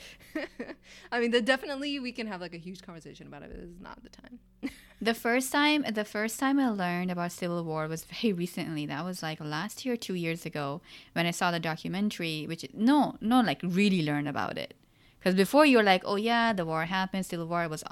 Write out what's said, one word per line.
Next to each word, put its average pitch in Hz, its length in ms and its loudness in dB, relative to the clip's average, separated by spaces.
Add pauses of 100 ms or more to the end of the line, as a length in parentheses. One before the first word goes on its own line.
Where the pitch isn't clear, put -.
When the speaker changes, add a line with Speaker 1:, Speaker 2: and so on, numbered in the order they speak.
(360)
Speaker 1:
<laughs> - 760 -12
I 240 80 -2
mean, 233 120 2
the, 247 100 4
definitely 277 580 -2
we 247 120 -6
can 233 160 -8
have, 190 140 -8
like, 175 120 -10
a 170 40 -12
huge 175 240 -14
conversation 156 460 -16
about 143 160 -16
it, - 80 -16
but - 80 -14
this 175 100 -14
is 175 120 -18
not - 220 -16
the - 60 -20
time. - 300 -20 (240)
<laughs> 269 80 -6 (280)
Speaker 2:
The 220 140 0
first 247 380 0
time, 294 420 4
the 208 100 0
first 214 360 -4
time 277 200 2
I 262 100 4
learned 180 420 0
about 175 200 -2
Civil 175 320 -2
War 156 240 -2
was 160 160 -6
very - 300 -2
recently. 165 540 -4
That 147 180 -6
was, 185 160 -8
like, 156 180 -4
last 156 460 -6
year, 247 100 0
two 202 200 -6
years 170 280 -2
ago, 147 380 -6 (320)
when 170 140 0
I 170 40 2
saw 180 200 0
the 170 80 0
documentary, 165 880 -2
which, 165 260 -8
no, 233 480 4
no, 247 200 6
like, 180 200 0
really 185 420 4
learn 147 220 0
about 120 320 -2
it. - 160 -8 (480)
'Cause 185 140 4
before 269 320 6
you 254 100 8
were 214 60 8
like, 185 200 6
"Oh 202 120 -2
yeah, 226 360 2
the 180 140 0
war 160 200 0
happened, 190 420 -2
Civil 170 200 -4
War, 170 160 0
it 165 60 -2
was 156 220 -6